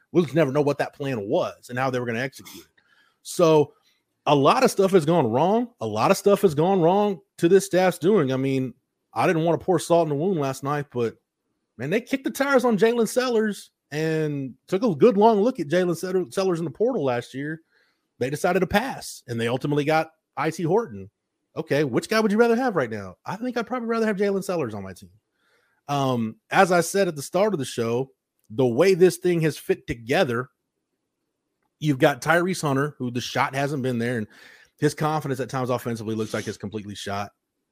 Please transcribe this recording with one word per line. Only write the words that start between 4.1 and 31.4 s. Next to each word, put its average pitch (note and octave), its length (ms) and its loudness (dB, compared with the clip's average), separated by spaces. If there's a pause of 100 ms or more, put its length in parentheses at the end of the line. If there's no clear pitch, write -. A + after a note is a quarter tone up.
a D3 80 6
lot E3+ 280 4
of A#3+ 80 4
stuff G3 200 2
has F3 160 4
gone D#3+ 200 4
wrong. F#3 440 0 (100)
A A2+ 60 -6
lot A2 240 2
of F#3+ 80 2
stuff G3+ 240 4
has F3 120 4
gone F3 280 2
wrong G3 380 2 (180)
to E3+ 100 4
this F#3+ 160 6
staff's F3+ 320 2
doing. D#3+ 340 2
I C3 60 -2
mean, C3 380 -2 (400)
I A#2+ 120 0
didn't E3 180 2
wanna E3 120 2
pour E3+ 220 0
salt E3+ 260 4
in D#3 60 -2
the C#3+ 120 -2
wound F#3 160 0
last C3+ 240 -4
night, C#3+ 300 -4
but, A#2 240 -2 (600)
man, C3 100 -8
they A#3 140 -2
kicked - 220 -6
the - 60 -4
tires B3+ 360 2
on A#3 100 2
Jalen A3+ 320 2
Sellers A3+ 600 -2 (200)
and D3+ 640 -4 (140)
took F#3+ 160 -4
a G#3+ 120 2
good F#3 220 6
long G#3+ 240 6
look B3+ 180 0
at D3 100 -6
Jalen F3 280 0
Sell-, F#3 340 -4
Sellers F#3+ 280 0
in E3 80 -4
the C#3+ 40 -6
portal A3 320 -2
last B2 300 -2
year. D3+ 300 -8 (560)
They C3 100 -4
decided F3+ 320 0
to F3+ 60 0
pass, G3+ 600 -4
and A#2 120 -4
they A#2 80 0
ultimately D3 360 -2
got D#3 260 0 (260)
I D3+ 140 -4
T E3+ 140 -6
Horton. D3 440 -2 (480)
Okay, D#3 280 0
which B2+ 240 -4
guy A3 120 0
would G#3+ 100 2
you G#3 80 0
rather A#3 160 4
have A#3+ 220 -2
right B2 140 -2
now? G2 340 -10
I D#3+ 120 -8
think A#3+ 200 -8
I'd A#3 100 -6
probably A#3 220 -8
rather A3+ 180 -2
have G#3+ 100 -2
Jalen G3 280 0
Sellers D3 300 -4
on G2+ 80 -10
my F#2+ 100 -12
team. F2+ 180 -20 (800)
Um, B2+ 480 -2 (140)
as F3 200 4
I F3 120 4
said F#3+ 260 0
at D#3+ 80 -6
the C3+ 60 -10
start G3 320 -2
of D#3 40 -2
the C3 60 -4
show, A#2+ 460 -4 (400)
the B2+ 160 0
way D#3+ 280 4
this F3 220 4
thing F3 240 0
has D#3 160 0
fit - 300 -6
together, B2+ 640 -2 (1300)